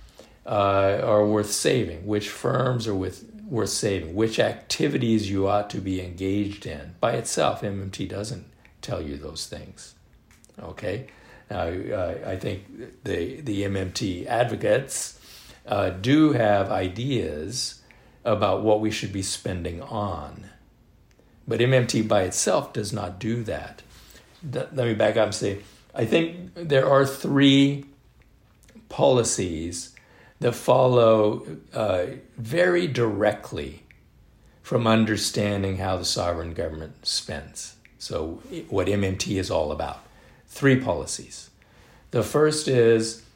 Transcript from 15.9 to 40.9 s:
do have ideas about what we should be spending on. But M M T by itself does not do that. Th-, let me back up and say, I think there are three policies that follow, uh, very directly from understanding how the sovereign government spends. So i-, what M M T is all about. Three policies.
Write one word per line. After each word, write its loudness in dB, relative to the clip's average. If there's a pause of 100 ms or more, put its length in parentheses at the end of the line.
do 4
have 4
ideas -4 (440)
about 2
what 4
we 0
should -6
be -4
spending -6
on. -8 (960)
But 0
M 4
M 4
T 2
by 4
itself 0
does -6
not -8
do -4
that. -10 (680)
Th-, -6
let 0
me 2
back 2
up 4
and -2
say, -4 (340)
I -2
think 0
there 2
are 6
three 4 (1040)
policies 2 (440)
that 0
follow, 6 (280)
uh, 0 (320)
very 0
directly -2 (800)
from 0
understanding 2
how -2
the -6
sovereign -2
government -8
spends. -8 (220)
So -8 (100)
i-, -10
what 0
M 2
M 0
T -2
is -2
all 0
about. -6 (480)
Three 4
policies. -6 (640)